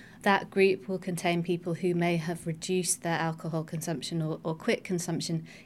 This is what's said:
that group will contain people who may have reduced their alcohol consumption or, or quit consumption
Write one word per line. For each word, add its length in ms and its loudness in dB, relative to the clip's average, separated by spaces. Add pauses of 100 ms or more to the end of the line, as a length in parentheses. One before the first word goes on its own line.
(220)
that 280 4
group 380 4
will 100 -2
contain 460 0
people 300 -2
who 200 0
may 220 4
have 280 -4
reduced 580 0
their 140 0
alcohol 460 -2
consumption 580 -4
or, 220 -2
or 100 -2
quit 300 0
consumption 640 -2 (200)